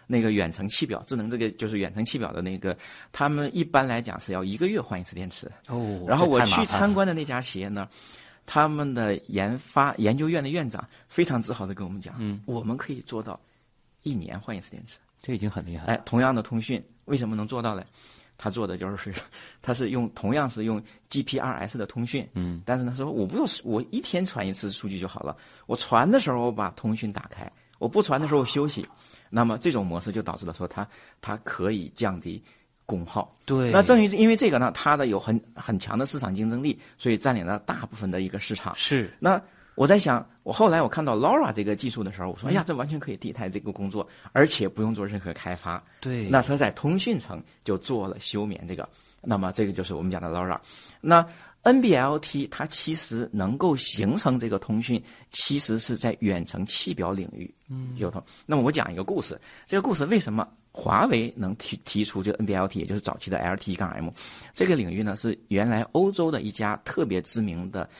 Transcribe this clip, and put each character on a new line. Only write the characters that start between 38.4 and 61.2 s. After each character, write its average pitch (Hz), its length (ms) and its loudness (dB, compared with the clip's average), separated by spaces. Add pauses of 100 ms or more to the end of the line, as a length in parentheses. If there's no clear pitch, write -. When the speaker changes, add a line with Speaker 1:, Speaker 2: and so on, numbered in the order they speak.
Speaker 1:
场。 - 200 -6
Speaker 2:
是。 120 360 0 (100)
Speaker 1:
那 175 200 4 (360)
我 139 120 6
在 202 100 10
想， 131 260 2 (200)
我 - 80 -4
后 214 160 6
来 165 120 6
我 123 80 4
看 156 160 -2
到 120 120 2
laura 180 360 4
这 101 120 -2
个 104 100 0
技 120 160 -4
术 113 100 -6
的 95 120 -4
时 98 100 -10
候， 90 80 -4
我 87 60 -10
说：“ 127 120 -8
Speaker 2:
嗯。 - 20 2
Speaker 1:
哎 - 20 2
呀， 185 120 4
这 165 80 -4
完 135 160 -4
全 151 80 -4
可 143 140 -8
以 98 60 -6
替 95 160 -8
代 107 160 -6
这 95 100 -6
个 101 140 -6
工 98 180 -6
作， 104 160 -4 (240)
而 147 160 6
且 107 220 0
不 - 120 -6
用 110 140 0
做 101 100 -4
任 104 140 -4
何 92 140 -8
开 90 240 -8
发。” 85 260 -8 (180)
Speaker 2:
对。 120 280 -4
Speaker 1:
那 135 120 6
它 139 160 2
在 135 140 2
通 160 260 0
讯 190 220 0
层 95 240 -10 (220)
就 98 120 0
做 104 300 -2
了 95 140 -6
休 104 260 -4
眠 95 220 -8
这 90 80 -8
个， - 120 -8 (320)
那 110 160 0
么 92 140 0
这 107 160 0
个 98 60 -2
就 92 100 -4
是 90 120 -6
我 76 60 -6
们 90 120 -2
讲 87 100 -6
的 87 60 -4
laura。 90 280 -2 (440)
那 165 260 6 (360)
N 254 180 8
B 233 120 6
L 139 280 4
T 139 260 -4
它 - 200 -8
其 - 280 -4
实 117 380 -4
能 104 260 0
够 170 160 4
形 117 420 2
成 131 220 2
这 117 100 -2
个 101 120 0
通 107 200 0
讯， 120 220 0 (300)
其 - 260 0
实 113 180 0
是 113 200 -2
在 113 240 -2
远 92 260 0
程 - 180 -6
器 - 300 -2
表 90 160 -2
领 95 220 -4
域 - 200 -12 (440)
有 101 120 -2
通。 87 160 -6
Speaker 2:
嗯。 - 80 -20 (140)
Speaker 1:
那 151 80 0
么 135 80 6
我 135 80 4
讲 147 220 0
一 - 20 -10
个 92 80 -4
故 170 180 -2
事， - 160 -8 (300)
这 190 100 0
个 196 60 4
故 247 100 2
事 147 140 0
为 202 140 4
什 110 120 -2
么 107 160 0 (220)
华 - 360 2
为 120 300 2